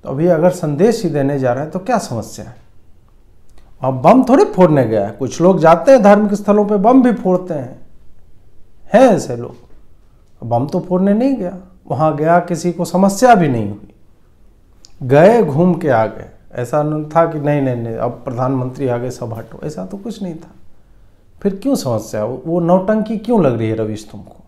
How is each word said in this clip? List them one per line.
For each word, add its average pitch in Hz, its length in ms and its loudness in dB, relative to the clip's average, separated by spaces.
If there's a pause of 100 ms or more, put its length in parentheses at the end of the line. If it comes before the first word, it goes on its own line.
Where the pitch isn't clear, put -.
तो - 60 -14
अभी 147 180 -2
अगर 170 220 2
संदेश 180 540 0
ही 170 60 -2
देने 143 300 -2
जा 127 140 0
रहे 135 100 -4
हैं 156 80 -10
तो 185 80 -8
क्या 220 180 -4
समस्या - 480 -8
है? 117 100 -20 (1300)
अब 131 200 -4
बम 214 220 6
थोड़े 285 220 4
फोड़ने 156 400 2
गया 107 200 -2
है, 107 60 -8
कुछ 127 300 -6
लोग 180 180 4
जाते 165 320 6
हैं 262 120 8
धार्मिक 208 300 6
स्थलों 208 320 0
पे 208 120 -2
बम 240 260 4
भी 240 100 2
फोड़ते 180 400 -2
हैं, 131 260 -10 (1120)
हैं 254 140 6
ऐसे 135 280 0
लोग। - 1120 -18
बम 120 200 0
तो 151 120 -2
फोड़ने 190 340 0
नहीं 254 220 0
गया, 190 220 -8 (300)
वहाँ 151 300 0
गया, 165 220 2
किसी 175 320 -4
को 170 140 -6
समस्या 196 500 4
भी 170 120 2
नहीं 113 220 -2
हुई, - 240 -16 (1080)
गए 170 400 6
घूम 170 300 2
के 156 160 -4
आ 113 160 2
गए। - 240 -10 (240)
ऐसा 123 300 -4
नहीं 151 220 -4
था 165 200 2
कि 156 140 -6
नहीं, 143 220 0
नहीं, 131 140 -2
नहीं, 113 200 -8
अब 117 160 -4 (140)
प्रधानमंत्री 127 640 -4
आ 120 100 -2
गए 123 140 -6
सब 113 220 -10
हटो, - 300 -16
ऐसा 170 220 -10
तो 196 120 -14
कुछ 214 260 -12
नहीं 175 120 -10
था। - 160 -20 (880)
फिर 190 140 -2
क्यों 262 200 -2
समस्या? 110 480 -4
वो, 127 220 -6
वो 170 140 -2
नौटंकी 190 580 0
क्यों 226 260 0
लग 127 140 0
रही 110 120 -4
है 110 60 -2
रवीश 107 360 -8
तुमको? - 240 -20 (120)